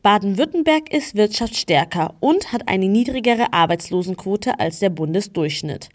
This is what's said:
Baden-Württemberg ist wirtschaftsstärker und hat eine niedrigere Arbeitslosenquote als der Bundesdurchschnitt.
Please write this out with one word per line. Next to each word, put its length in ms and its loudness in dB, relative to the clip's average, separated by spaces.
Baden-Württemberg 880 2
ist 220 -4
wirtschaftsstärker 1040 0
und 320 0
hat 160 -4
eine 180 2
niedrigere 680 2
Arbeitslosenquote 1040 0
als 180 -2
der 120 2
Bundesdurchschnitt. 1040 -4